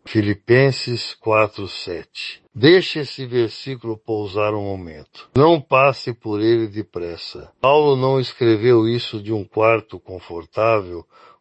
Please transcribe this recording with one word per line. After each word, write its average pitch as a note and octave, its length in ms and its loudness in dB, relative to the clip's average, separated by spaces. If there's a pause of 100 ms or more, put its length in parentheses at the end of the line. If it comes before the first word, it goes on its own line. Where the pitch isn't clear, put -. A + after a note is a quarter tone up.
Filipenses A#2+ 1040 0
quatro, G#2+ 560 -2
sete. - 720 -14 (140)
Deixe E3 460 2
esse C3+ 240 -12
versículo A#2 720 -6
pousar G#2 560 -4
um G#2 100 -6
momento. F2 760 -12
Não D#3 240 6
passe C3 520 2
por G#2+ 280 -6
ele A2+ 260 2
depressa. F2 920 -12
Paulo C#3+ 340 4
não C3 240 0
escreveu A#2 680 2
isso A#2 340 -6
de G#2+ 100 -8
um G2+ 120 -4
quarto A2 560 0
confortável, F2+ 1040 -4 (340)